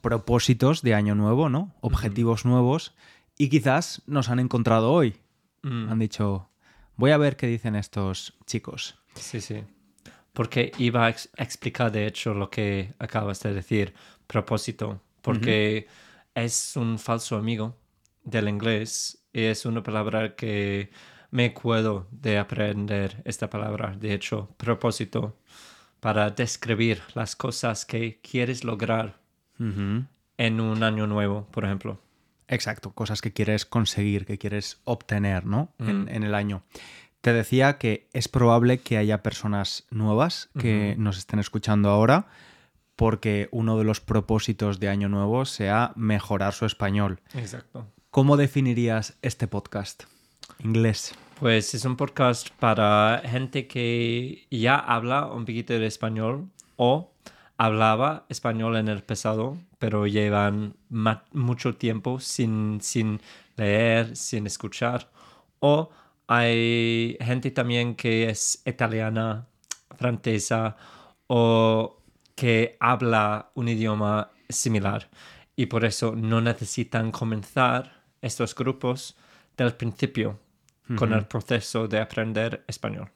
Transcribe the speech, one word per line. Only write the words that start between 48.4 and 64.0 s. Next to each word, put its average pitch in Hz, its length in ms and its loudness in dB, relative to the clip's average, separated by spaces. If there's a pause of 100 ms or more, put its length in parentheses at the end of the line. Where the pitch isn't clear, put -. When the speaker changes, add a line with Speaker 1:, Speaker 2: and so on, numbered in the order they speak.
Speaker 1:
este 117 260 -4
podcast? - 560 -8 (560)
Inglés. 113 560 0 (240)
Speaker 2:
Pues 113 340 2
es 117 120 -6
un 127 100 0
podcast 127 540 0 (100)
para 107 640 4
gente 127 440 -4
que 117 840 -2
ya 120 240 4
habla 123 520 0
un 113 180 -8
poquito 113 340 -6
de 110 60 0
español 110 640 -4 (260)
o 131 380 2 (440)
hablaba 113 720 2
español 113 480 -2
en 110 140 0
el 101 120 -2
pasado, 110 560 -4 (220)
pero 104 280 0
llevan 104 680 2 (140)
ma-, 110 420 0
mucho 123 460 -2
tiempo 123 420 -2
sin, 107 640 -2
sin 110 400 -2 (340)
leer, 113 640 2